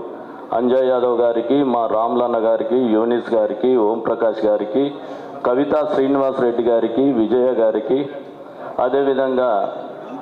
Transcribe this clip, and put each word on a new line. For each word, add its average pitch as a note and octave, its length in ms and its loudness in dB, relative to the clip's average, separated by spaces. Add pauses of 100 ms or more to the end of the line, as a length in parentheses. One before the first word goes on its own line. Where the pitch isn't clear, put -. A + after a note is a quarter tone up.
(580)
అంజయ్ B2+ 320 2
యాదవ్ B2 320 2
గారికి, C3+ 360 2 (160)
మా A#2 80 2 (140)
రామ్లన్న A#2+ 420 0 (100)
గారికి, A#2 300 0 (180)
యూనిస్ A#2 420 0
గారికి, G#2+ 400 2
ఓం A2 220 2
ప్రకాష్ A2+ 460 0
గారికి, G#2 380 0 (640)
కవితా C#3+ 340 2 (120)
శ్రీనివాస్ C3+ 520 0
రెడ్డి A#2+ 240 0
గారికి, A#2 360 2 (140)
విజయ B2 300 2 (140)
గారికి, A2 360 2 (840)
అదేవిధంగా C3 640 0 (720)